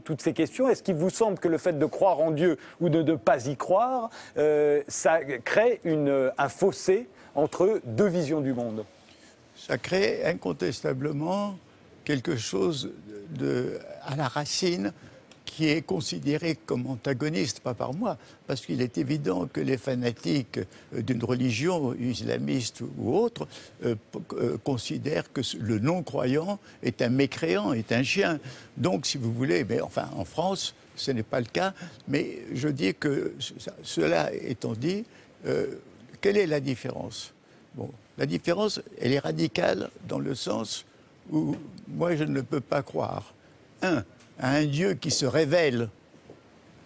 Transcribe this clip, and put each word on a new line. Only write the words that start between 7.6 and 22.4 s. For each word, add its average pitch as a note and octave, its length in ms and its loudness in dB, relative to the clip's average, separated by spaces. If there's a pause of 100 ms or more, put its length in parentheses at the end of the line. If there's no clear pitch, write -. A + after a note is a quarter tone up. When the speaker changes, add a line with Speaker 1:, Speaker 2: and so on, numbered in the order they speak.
Speaker 1:
deux B2+ 240 2
visions D#3+ 320 0
du C3+ 120 0
monde ? A2+ 320 -4 (720)
Speaker 2:
Ça - 240 -4
crée - 460 0
incontestablement E3 1300 -2 (480)
quelque D3 300 -2
chose D#3+ 560 -2 (400)
de, C#3 480 -2 (240)
à - 140 -6
la D3+ 100 -2
racine F3 640 -2 (520)
qui D#3 240 0
est D3+ 140 4
considéré D#3 720 -2 (100)
comme B2+ 220 -2
antagoniste, C#3+ 720 -2
pas B2+ 140 -4
par B2+ 200 -4
moi, F#3 240 -4 (300)
parce C#3 180 -4
qu'il C#3 160 0
est B2 160 -2
évident D3+ 480 0
que - 140 -6
les C3+ 160 0
fanatiques, B2 840 -2
euh, - 440 -8
d'une B2 200 0
religion B2+ 720 0
islamiste A#2+ 880 -2 (160)